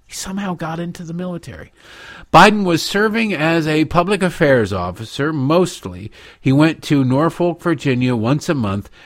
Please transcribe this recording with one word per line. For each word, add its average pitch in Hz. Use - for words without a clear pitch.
he -
somehow 190
got 165
into 175
the 165
military. 170
Biden 202
was 170
serving 214
as 160
a 156
public 175
affairs 135
officer, 101
mostly. 131
He 127
went 151
to 139
Norfolk, 165
Virginia 127
once 123
a 175
month 101